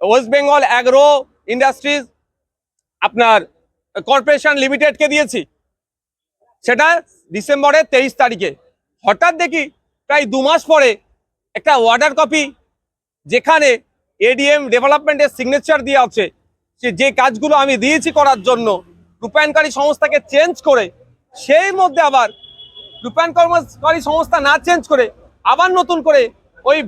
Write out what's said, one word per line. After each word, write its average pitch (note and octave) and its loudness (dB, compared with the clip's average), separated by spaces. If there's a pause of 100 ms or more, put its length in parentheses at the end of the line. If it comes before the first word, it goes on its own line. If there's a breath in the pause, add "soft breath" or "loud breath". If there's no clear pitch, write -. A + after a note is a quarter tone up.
ওয়েস্ট A3+ 0
বেঙ্গল C#4+ 2
অ্যাগ্রো B3+ 2 (400)
ইন্ডাস্ট্রিজ C4+ -2 (960)
আপনার A3+ 2 (640)
কর্পোরেশন C#4 0
লিমিটেডকে C#4 -2
দিয়েছি, C#4+ -2 (1200)
সেটা C#4+ 2 (440)
ডিসেম্বরের C#4+ 0
তেইশ C4 0 (100)
তারিখে। G#3 -2 (560)
হঠাৎ E4 0
দেখি D#4+ -4 (460)
প্রায় C#4+ 0
দু B3 -4
মাস D4+ 0
পরে C#4+ 4 (640)
একটা D4 0 (160)
অর্ডার B3 0
কপি, D4+ -2 (800)
যেখানে C#4+ 0 (500)
এডিএম C#4 0 (120)
ডেভেলপমেন্টের C#4+ 0
সিগনেচার C#4 -2
দেওয়া C4 2
আছে, G#3+ -4 (580)
সে B3 -2
যে G#3 -2
কাজগুলো C4+ 0
আমি C#4 2
দিয়েছি C#4 -2
করার C#4 2
জন্য A#3 -2 (540)
রূপায়ণকারী D4+ 0
সংস্থাকে D4 -2 (120)
চেঞ্জ D4+ 0 (120)
করে, B3 2 (500)
সেই E4+ 0
মধ্যে F4+ 0
আবার C4+ 2 (760)
রূপায়ণ D#4 -4
কর্মকারী E4+ 0
সংস্থা D#4 -2
না C#4+ 0
চেঞ্জ F4 -2
করে C4 2 (400)
আবার D#4 2
নতুন F4 0
করে C#4+ 2 (440)
ওই C#4 2 (100)